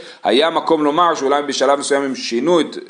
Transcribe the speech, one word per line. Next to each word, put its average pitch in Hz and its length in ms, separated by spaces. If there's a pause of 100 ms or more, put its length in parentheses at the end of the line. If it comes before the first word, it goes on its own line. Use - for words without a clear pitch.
(240)
היה 139 260
מקום 160 340
לומר 156 320
שאולי 139 280
בשלב 139 360
מסוים 139 240
הם 135 120
שינו 139 440
את, - 180 (120)